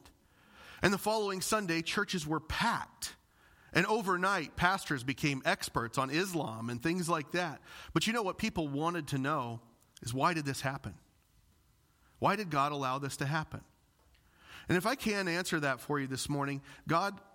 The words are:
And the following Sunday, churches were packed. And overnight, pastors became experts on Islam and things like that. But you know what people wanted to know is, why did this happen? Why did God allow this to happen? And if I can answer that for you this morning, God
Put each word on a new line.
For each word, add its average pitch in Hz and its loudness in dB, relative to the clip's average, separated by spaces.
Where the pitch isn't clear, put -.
And 202 6
the 190 0
following 208 0
Sunday, 170 2
churches 190 -2
were 151 0
packed. - -2
And 165 4
overnight, 190 2
pastors 180 2
became 135 0
experts 143 -2
on 131 2
Islam 135 -2
and 120 -4
things 165 0
like 160 -2
that. 170 -2
But 160 2
you 220 2
know 240 2
what 180 -2
people 180 0
wanted 156 0
to 143 0
know 131 -2
is, 117 -6
why 156 4
did 156 0
this 139 -2
happen? 131 -4
Why 170 4
did 208 -6
God 147 4
allow 139 -2
this 139 -6
to 143 -2
happen? 156 -4
And 175 4
if 185 0
I 247 4
can 202 0
answer 175 0
that 135 2
for 147 0
you 135 0
this 127 -4
morning, 139 -2
God 190 2